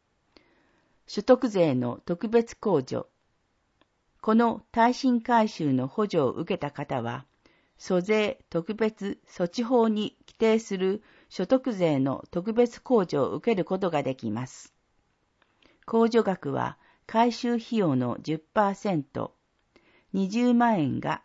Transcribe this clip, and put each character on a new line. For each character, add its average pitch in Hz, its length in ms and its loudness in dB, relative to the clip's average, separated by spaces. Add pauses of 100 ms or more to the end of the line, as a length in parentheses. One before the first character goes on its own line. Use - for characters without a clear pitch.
(1080)
所 - 160 -6
得 254 260 4
税 170 260 2
の 123 300 -4
特 180 240 -6
別 233 240 2
控 147 320 0
除。 - 240 -8 (1120)
こ 220 140 0
の 226 280 2 (100)
耐 233 200 4
震 247 280 0
改 226 280 2
修 151 240 -2
の 127 160 0
補 214 160 -2
助 185 160 -2
を 127 120 2
受 170 220 -6
け 165 40 -4
た 143 120 -8
方 143 300 -6
は、 120 260 -8 (520)
租 180 220 -2
税 208 400 -2 (100)
特 170 240 -4
別 220 540 -4
措 - 160 -6
置 202 180 -4
法 233 260 2
に 214 280 -2 (100)
規 - 120 -20
定 220 200 4
す 202 180 -6
る 190 260 -2 (260)
所 185 180 -6
得 262 260 0
税 170 260 2
の 135 320 -2
特 185 220 -6
別 240 260 0
控 214 280 2
除 147 160 0
を 92 100 0
受 233 200 -2
け - 20 0
る 185 100 0
こ 190 140 -4
と 190 120 -2
が 147 120 0
で 135 140 -4
き 113 140 -6
ま 120 160 -4
す。 - 280 -20 (1120)
控 226 220 2
除 226 160 4
額 180 280 -4
は 131 260 -4 (280)
改 233 260 2
修 240 220 -4
費 226 240 -4
用 165 160 2
の 123 260 -2
十 156 180 -6
パ 202 320 0
ー 190 40 -4
セ 196 220 -4
ン 139 80 -2
ト、 - 320 -10 (760)
二 190 160 -2
十 247 240 2
万 233 280 4
円 127 200 -2
が 147 240 -6